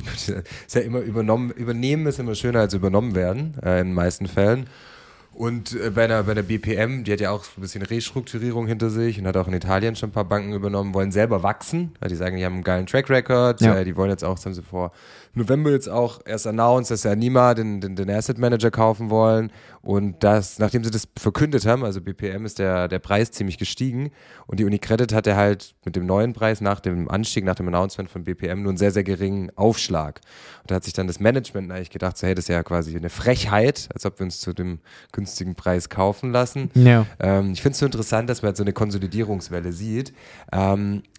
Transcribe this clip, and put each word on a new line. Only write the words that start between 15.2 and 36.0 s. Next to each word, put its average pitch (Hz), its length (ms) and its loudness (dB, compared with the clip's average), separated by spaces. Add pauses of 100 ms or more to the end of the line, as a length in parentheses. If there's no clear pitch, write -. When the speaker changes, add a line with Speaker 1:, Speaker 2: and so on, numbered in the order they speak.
Speaker 1:
November 147 360 2
jetzt 135 160 0
auch 117 360 0
erst 107 220 -6
announced, 117 460 4
dass 107 100 -2
sie 110 80 2
Anima, 123 440 6
den, 107 260 -4
den, 95 160 -6
den 95 120 -4
Asset 107 300 -2
Manager, 117 320 4
kaufen 110 400 2
wollen. 110 400 4 (320)
Und 101 400 -2
das, 104 380 4
nachdem 110 240 2
sie 113 80 -2
das 113 240 -4
verkündet 107 500 2
haben, 123 180 4
also 98 160 -4
B 92 120 -10
P 101 160 -6
M 101 180 -6
ist 101 140 -8
der, 92 260 2
der 90 140 -4
Preis 107 320 0
ziemlich 95 260 -4
gestiegen. 131 540 -4 (340)
Und 98 140 -4
die 107 40 4
UniCredit 107 480 0
hatte 107 220 4
halt 101 400 2 (100)
mit 85 120 -6
dem 90 100 -2
neuen 104 260 2
Preis 110 280 0
nach 101 180 0
dem 87 320 -2
Anstieg, 101 340 -2
nach 92 120 0
dem 90 100 -4
Announcement 92 420 -2
von 90 140 -12
B 90 120 -6
P 92 120 -8
M 92 160 -4
nur 101 80 -2
einen 92 80 -2
sehr, 101 140 4
sehr 101 100 2
geringen 95 540 -2
Aufschlag. 87 640 0 (420)
Und - 80 -10
da 92 60 0
hat 90 80 -2
sich - 80 -8
dann 92 160 -2
das 85 100 -6
Management 104 540 0
eigentlich 92 180 -10
gedacht, - 260 -4
so, 87 120 -2
hey, 92 80 2
das 87 80 -4
ist - 60 -12
ja 85 120 2
quasi 82 340 -2
eine 85 140 -6
Frechheit, 117 800 0
als - 140 -8
ob - 140 -6
wir 95 60 -4
uns 87 120 -10
zu - 140 -8
dem 90 260 -6 (340)
günstigen 95 440 -6
Preis 90 320 -2
kaufen 101 420 0